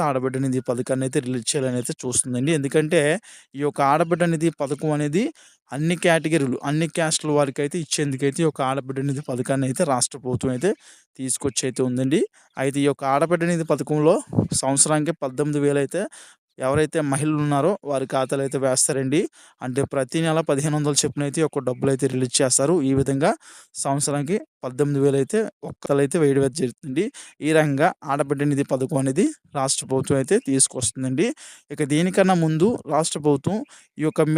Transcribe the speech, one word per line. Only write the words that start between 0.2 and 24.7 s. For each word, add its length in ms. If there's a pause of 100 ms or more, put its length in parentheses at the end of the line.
నిధి 160 (100)
పథకాన్ని 360
అయితే 200
రిలీజ్ 240
చేయాలని 300
అయితే 120 (100)
చూస్తుందండి. 560
ఎందుకంటే 420 (580)
ఈ 80
యొక్క 140 (120)
ఆడబిడ్డ 400
నిధి 180 (100)
పథకం 360
అనేది 280 (480)
అన్ని 300
కేటగిరీలు, 560 (100)
అన్ని 180 (100)
క్యాస్ట్‌ల 420
వారికి 260
అయితే 200
ఇచ్చేందుకైతే 600
ఈ 40
యొక్క 200
ఆడబిడ్డ 400
నిధి 220
పథకాన్ని 400
అయితే 140 (100)
రాష్ట్ర 280
ప్రభుత్వం 340
అయితే 160 (460)
తీసుకొచ్చి 500
అయితే 200
ఉందండి. 340 (340)
అయితే 280
ఈ 60
యొక్క 140 (100)
ఆడబిడ్డ 380
నిధి 200
పథకంలో 440 (460)
సంవత్సరానికి 600
పద్దెనిమిది 440
వేలు 180
అయితే 180 (640)
ఎవరైతే 320 (120)
మహిళలు 340
ఉన్నారో 260 (180)
వారి 240
ఖాతాలు 320
అయితే 180
వేస్తారండి. 560 (460)
అంటే 160 (140)
ప్రతి 300
నెల 140 (120)
పదిహేను 260
వందలు 240
చొప్పున 260
అయితే 140
ఈ 40
యొక్క 220
డబ్బులు 260
అయితే 200
రిలీజ్ 280
చేస్తారు. 340 (160)
ఈ 100
విధంగా 300 (520)
సంవత్సరానికి 540 (280)
పద్దెనిమిది 400